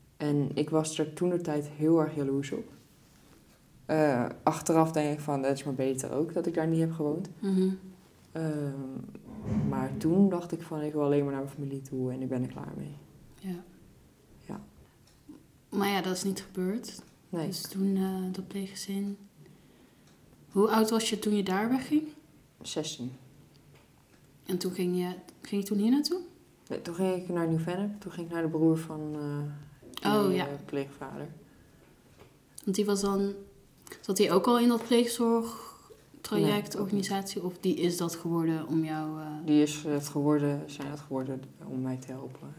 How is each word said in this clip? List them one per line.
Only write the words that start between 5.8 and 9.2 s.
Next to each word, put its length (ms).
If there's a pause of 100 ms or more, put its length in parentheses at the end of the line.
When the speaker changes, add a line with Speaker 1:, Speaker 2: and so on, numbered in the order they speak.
Speaker 1:
ook 220
dat 120
ik 80
daar 140
niet 120
heb 120
gewoond. 360 (100)
Speaker 2:
Mhm. 300 (640)
Speaker 1:
Ehm, 420 (960)